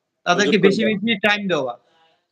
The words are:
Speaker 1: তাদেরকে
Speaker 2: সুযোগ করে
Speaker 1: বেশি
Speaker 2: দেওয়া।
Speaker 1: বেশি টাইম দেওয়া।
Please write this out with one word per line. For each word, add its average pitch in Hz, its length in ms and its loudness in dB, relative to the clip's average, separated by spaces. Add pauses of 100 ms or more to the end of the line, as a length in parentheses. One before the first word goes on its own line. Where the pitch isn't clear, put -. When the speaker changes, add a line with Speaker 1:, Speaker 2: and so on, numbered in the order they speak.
(240)
Speaker 1:
তাদেরকে 180 220 0
Speaker 2:
সুযোগ 196 160 2
করে 196 60 6
Speaker 1:
বেশি 214 140 2
Speaker 2:
দেওয়া। 220 200 -2
Speaker 1:
বেশি 226 160 0
টাইম 208 300 -2
দেওয়া। 139 260 -4 (580)